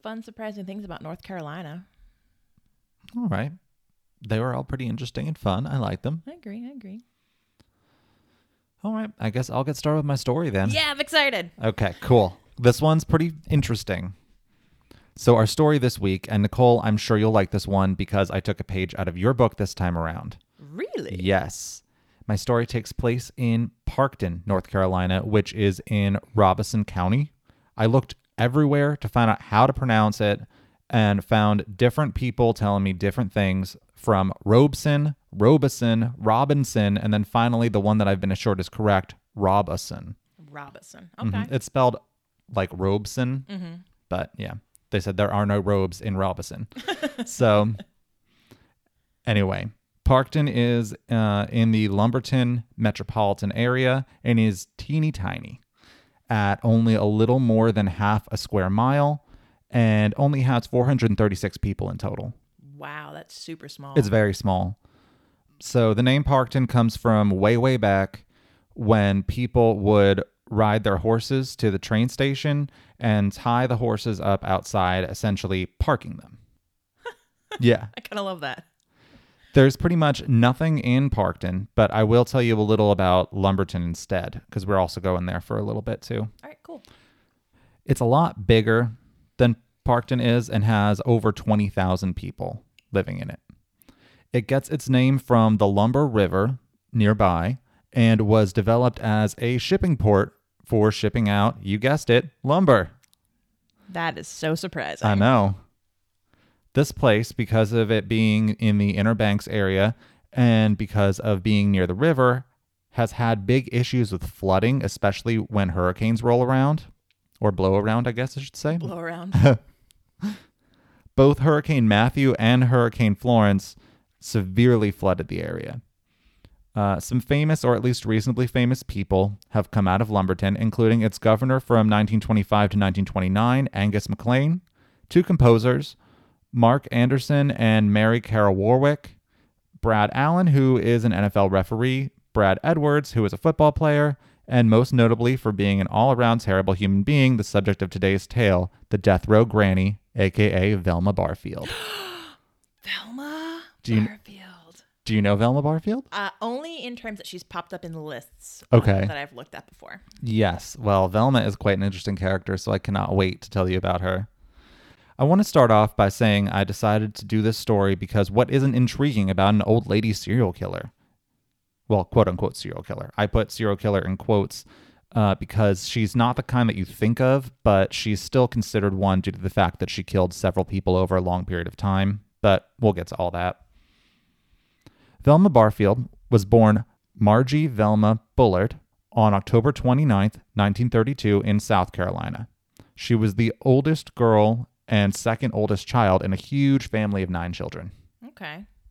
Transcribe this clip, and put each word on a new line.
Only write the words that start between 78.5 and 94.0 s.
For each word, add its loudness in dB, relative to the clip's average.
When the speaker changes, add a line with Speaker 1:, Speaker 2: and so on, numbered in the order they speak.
Speaker 2:
There's 6
pretty 0
much 0
nothing 2
in 0
Parkton, -4
but 4
I 2
will 4
tell 0
you 2
a 0
little 4
about 2
Lumberton 0
instead, -6
'cause -6
we're 0
also -2
going -2
there -6
for -6
a -4
little -6
bit -8
too. -8
Speaker 1:
All -20
right, -20
cool. -20
Speaker 2:
It's -2
a 0
lot 0
bigger 2
than 2
Parkton -2
is 0
and -2
has 0
over 2
twenty -2
thousand -2
people -12
living -2
in -10
it. -18